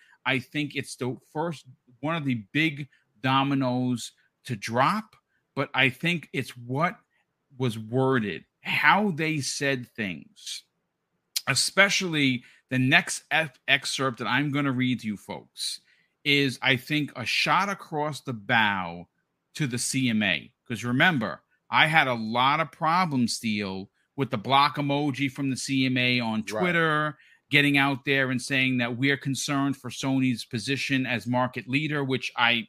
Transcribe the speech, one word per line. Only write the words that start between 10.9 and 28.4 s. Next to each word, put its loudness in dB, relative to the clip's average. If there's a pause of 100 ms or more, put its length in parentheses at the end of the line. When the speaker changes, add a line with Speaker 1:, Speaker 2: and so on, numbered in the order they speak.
Speaker 1:
especially 2 (260)
the -2
next 2
ep-, -2 (100)
excerpt 0
that -6
I'm 0
gonna 0
read 0
to -8
you -6
folks -10 (420)
is, 2
I 4
think, -2
a -8
shot 2
across -6
the -8
bow 0 (480)
to -2
the -4
C 0
M 2
A. 0 (160)
'Cause -8
remember, 0 (260)
I 4
had 4
a 2
lot 2
of -2
problems, 0
Steele, -4 (260)
with -4
the -4
block 2
emoji -2
from -4
the -4
C 0
M 0
A 2
on -2
Speaker 2:
Right. -4
Speaker 1:
Twitter, 0 (340)
getting 4
out 0
there 0
and -2